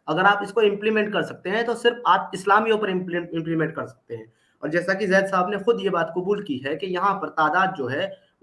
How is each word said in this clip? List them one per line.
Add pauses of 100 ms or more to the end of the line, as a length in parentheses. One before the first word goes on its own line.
अगर
आप
इसको
इम्प्लीमेंट
कर
सकते
हैं,
तो
सिर्फ
आप
इस्लामियों
पर
इम्प्ली-,
इम्प्लीमेंट
कर
सकते
हैं। (300)
और
जैसा
कि
जैद
साहब
ने
खुद
ये
बात
कबूल
की
है
कि
यहाँ
पर
तादाद
जो
है, (140)